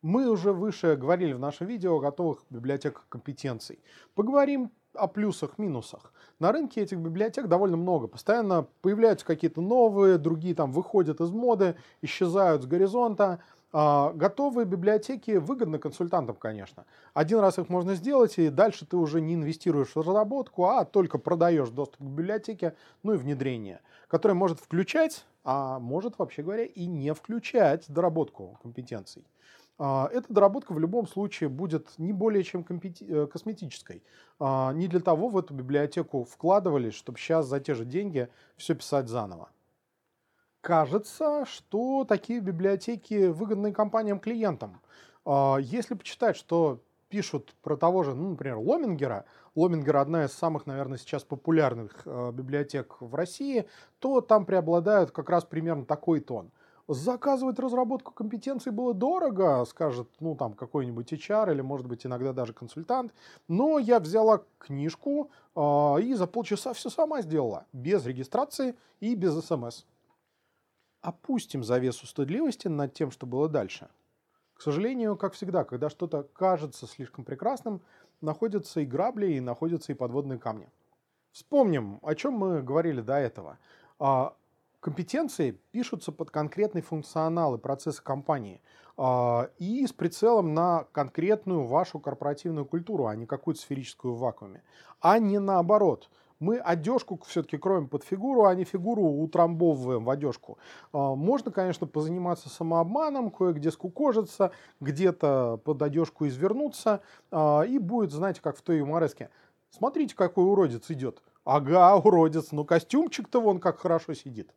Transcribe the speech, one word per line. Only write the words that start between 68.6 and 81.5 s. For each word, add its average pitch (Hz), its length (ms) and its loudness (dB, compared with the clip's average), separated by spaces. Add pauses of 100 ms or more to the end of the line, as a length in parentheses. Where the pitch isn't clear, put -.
и 233 140 -2
без 180 180 0
С 160 180 -4
М 135 140 -2
С». - 200 -14 (1160)
Опустим 175 600 -6
завесу 123 440 -2
стыдливости 208 640 -4
над 143 240 -4
тем, 139 180 -4
что - 140 -16
было 131 240 -2
дальше. 123 380 -6 (640)
К - 80 -20
сожалению, 214 560 -2
как 196 160 -4
всегда, 175 320 -2
когда 127 240 -6
что-то 151 340 -6 (100)
кажется 156 540 -2
слишком - 380 -14
прекрасным, 208 560 -6 (400)
находятся 170 600 -4
и 143 40 0
грабли, 190 480 -2
и 135 80 -2
находятся 156 500 -6
и 139 40 -6
подводные 131 440 -6
камни. 107 300 -10 (640)
Вспомним, 147 720 0